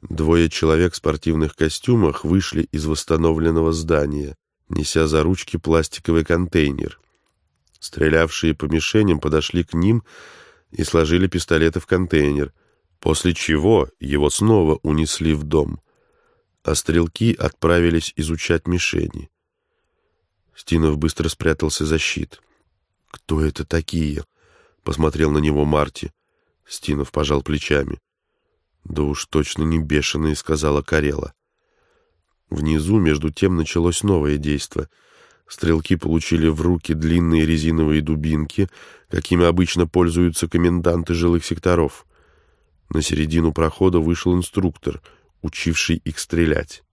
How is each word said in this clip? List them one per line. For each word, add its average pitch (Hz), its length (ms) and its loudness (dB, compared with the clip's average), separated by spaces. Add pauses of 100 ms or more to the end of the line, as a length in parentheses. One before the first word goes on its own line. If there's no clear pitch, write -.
Двое 80 400 2
человек 82 440 2
в - 40 -12
спортивных 76 600 -2
костюмах 82 680 0
вышли 85 460 0
из 76 160 -6
восстановленного 80 840 0
здания, 73 640 -2 (320)
неся 80 380 0
за 76 160 2
ручки 87 340 -2
пластиковый 82 680 0
контейнер. 82 760 -2 (800)
Стрелявшие 80 760 0
по 78 120 -6
мишеням 82 520 2
подошли 78 460 -2
к - 100 -10
ним 101 300 2 (680)
и - 140 -4
сложили 82 420 2
пистолеты 82 540 0
в - 60 -20
контейнер, 73 680 0 (480)
после 82 340 0
чего 80 540 2 (100)
его 71 320 0
снова 98 520 2
унесли 78 520 0
в 73 80 -6
дом, 76 380 -2 (840)
а 78 120 -2
стрелки 85 600 0
отправились 85 840 0
изучать 80 520 -2
мишени. 80 640 -4 (1200)
Стинов 80 440 0
быстро 80 300 -2
спрятался 78 560 -2
за 78 140 0
щит. - 420 -6 (680)
«Кто - 300 -4
это 76 240 -2
такие?» — 80 600 -2 (600)
посмотрел 78 460 0
на 73 80 2
него 73 260 2
Марти. 73 480 -2 (540)
Стинов - 460 -6
пожал 73 300 0
плечами. 73 560 -2 (920)
«Да 78 140 -2
уж 73 240 -4
точно 76 380 -2
не 80 140 0
бешеные», — 76 580 -2
сказала 76 440 -2
Карела. 73 520 -2 (1200)
Внизу, 78 480 0
между 78 320 2
тем, 90 260 0
началось 85 480 0
новое 76 320 2
действо. 73 520 -4 (600)
Стрелки 80 480 0
получили 80 500 0
в 78 140 0
руки 82 340 0
длинные 80 520 2
резиновые 80 540 2
дубинки, 78 680 -2 (420)
какими 87 340 2
обычно 87 440 2
пользуются 85 600 2
коменданты 85 680 0
жилых 85 300 0
секторов. 85 600 -2 (840)
На 78 140 -2
середину 78 500 0
прохода 85 460 2
вышел 85 380 0
инструктор, 87 640 -4 (400)
учивший 80 540 -2
их - 240 -10
стрелять. - 720 -2